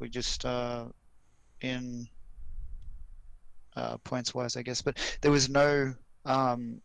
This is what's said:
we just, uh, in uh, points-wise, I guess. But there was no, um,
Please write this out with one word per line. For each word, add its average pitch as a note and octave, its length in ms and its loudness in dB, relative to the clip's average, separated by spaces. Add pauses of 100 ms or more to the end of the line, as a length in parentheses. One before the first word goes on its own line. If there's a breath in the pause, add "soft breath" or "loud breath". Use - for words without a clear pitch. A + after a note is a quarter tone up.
we B2 80 -4
just, A#2+ 360 -2
uh, A#2+ 420 -2 (720)
in B2 480 -4 (1700)
uh, A#2 220 -2
points-wise, B2 580 -4
I B2 60 -4
guess. B2 200 -4
But - 160 0 (220 loud breath)
there D3 100 6
was C#3 180 6
no, C#3+ 460 6 (300)
um, B2 600 2